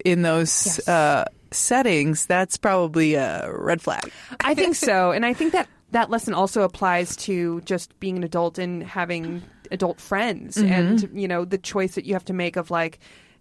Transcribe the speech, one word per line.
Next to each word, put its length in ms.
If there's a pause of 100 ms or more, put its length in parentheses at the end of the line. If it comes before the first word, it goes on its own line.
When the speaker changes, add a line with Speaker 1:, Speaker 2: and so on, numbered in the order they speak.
Speaker 1:
in 160
those, 440 (120)
Speaker 2:
Yes. 100
Speaker 1:
uh, 380 (260)
settings, 760
that's 320
probably 580
a 380
red 280
flag. 300 (300)
Speaker 2:
I 120
think 220
Speaker 1:
<laughs> 140
Speaker 2:
so. 220
And 140
I 80
think 200
that 140 (240)
that 180
lesson 240
also 280
applies 560
to 440
just 380
being 180
an 60
adult 360
and 240
having 580 (300)
adult 280
friends 580
Speaker 1:
Mm-hmm. 140
Speaker 2:
and, 420
you 140
know, 160
the 140
choice 380
that 100
you 80
have 120
to 80
make 220
of, 160
like, 280 (420)